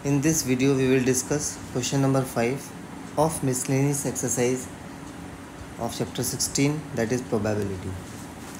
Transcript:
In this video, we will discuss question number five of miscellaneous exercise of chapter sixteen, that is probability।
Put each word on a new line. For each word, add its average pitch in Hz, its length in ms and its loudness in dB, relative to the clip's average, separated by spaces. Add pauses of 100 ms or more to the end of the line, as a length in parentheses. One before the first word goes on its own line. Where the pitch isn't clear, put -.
In 143 160 4
this 156 220 2
video, 127 340 4
we 131 120 4
will 127 160 6
discuss 131 520 0 (160)
question 135 300 0
number 135 180 6
five 127 440 0 (520)
of 160 280 4
miscellaneous 135 600 2
exercise 127 600 0 (1120)
of 113 180 -4
chapter 120 280 -2
sixteen, 147 560 2 (160)
that 113 160 2
is 123 100 0
probability। 101 720 0 (680)